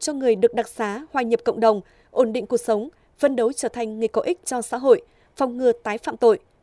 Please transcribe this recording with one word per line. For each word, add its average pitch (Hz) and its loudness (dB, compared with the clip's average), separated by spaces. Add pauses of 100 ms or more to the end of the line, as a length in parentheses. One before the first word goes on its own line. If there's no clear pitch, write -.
cho 302 -4
người 262 2
được 202 2
đặc 220 -4
xá 226 -8
hòa 269 -2
nhập 226 0
cộng 226 -2
đồng, 214 4 (300)
ổn 233 2
định 214 -4
cuộc 247 0
sống, 226 -2 (300)
phấn 277 0
đấu 233 2
trở 277 -6
thành 220 -8
người 220 -2
có 220 -2
ích 359 -4
cho 247 -6
xã - -8
hội, 254 4 (340)
phòng 247 -2
ngừa 247 2
tái 226 -8
phạm - -8
tội, 226 4 (240)